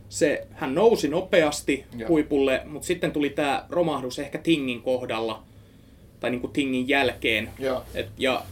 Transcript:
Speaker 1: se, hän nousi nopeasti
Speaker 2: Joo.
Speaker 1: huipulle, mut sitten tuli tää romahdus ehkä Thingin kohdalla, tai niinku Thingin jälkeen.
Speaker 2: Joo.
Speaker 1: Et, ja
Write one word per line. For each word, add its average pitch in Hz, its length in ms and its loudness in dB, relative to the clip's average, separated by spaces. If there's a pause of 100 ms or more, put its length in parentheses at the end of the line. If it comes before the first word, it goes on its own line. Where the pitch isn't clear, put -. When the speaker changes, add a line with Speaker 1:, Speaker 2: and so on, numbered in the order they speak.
Speaker 1:
se, - 420 0
hän 135 240 -6
nousi 190 340 6
nopeasti 156 760 2 (120)
Speaker 2:
Joo. 113 120 -8
Speaker 1:
huipulle, 151 560 2
mut 151 180 -12
sitten 175 300 -2
tuli 147 180 0
tää 143 400 -2
romahdus 143 480 -2
ehkä 147 200 -8
Thingin 135 440 0
kohdalla, 120 600 -2 (760)
tai 117 100 0
niinku 123 180 -4
Thingin 131 400 0
jälkeen. 123 600 2 (100)
Speaker 2:
Joo. 131 240 -2 (120)
Speaker 1:
Et, 107 140 -6 (100)
ja 127 340 0